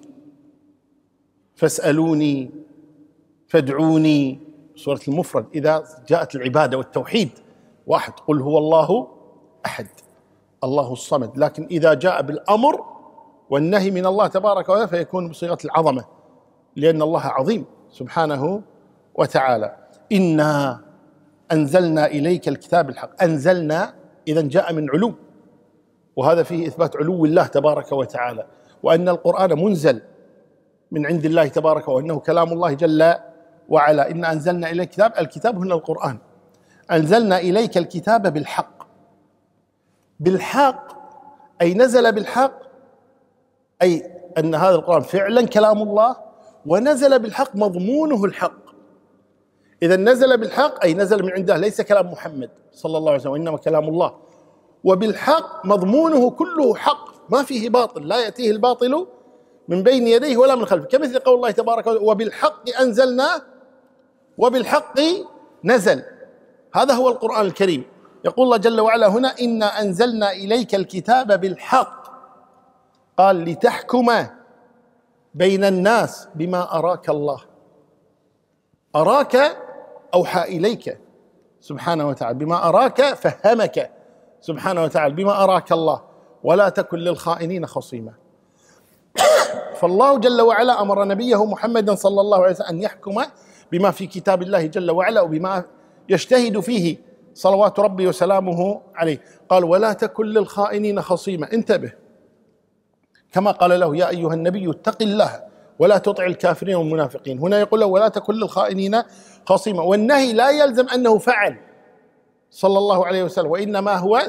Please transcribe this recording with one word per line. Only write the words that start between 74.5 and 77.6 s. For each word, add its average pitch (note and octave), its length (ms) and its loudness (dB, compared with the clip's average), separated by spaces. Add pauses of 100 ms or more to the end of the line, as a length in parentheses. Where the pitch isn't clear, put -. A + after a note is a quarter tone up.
بين F#3+ 300 2
الناس G3 720 0
بما F3 420 -4
أراك E3+ 320 -2
الله". D3 300 -2 (1600)